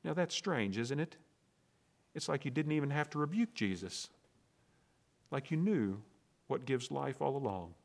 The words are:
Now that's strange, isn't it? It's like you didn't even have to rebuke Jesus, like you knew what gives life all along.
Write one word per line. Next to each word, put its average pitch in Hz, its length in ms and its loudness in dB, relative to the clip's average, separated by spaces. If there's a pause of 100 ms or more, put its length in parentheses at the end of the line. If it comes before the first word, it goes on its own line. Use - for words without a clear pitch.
Now 160 100 -2
that's 170 220 0
strange, 110 420 2
isn't 127 220 0
it? - 180 -4 (960)
It's 156 140 -4
like 147 160 0
you 139 60 0
didn't 151 200 0
even 143 200 2
have 147 200 0
to 151 80 -2
rebuke 190 340 0
Jesus, 95 560 -2 (1200)
like 139 200 -2
you 156 60 2
knew 120 440 2 (460)
what 135 180 -2
gives 131 260 -2
life 139 300 -2
all 139 140 2
along. 95 500 -2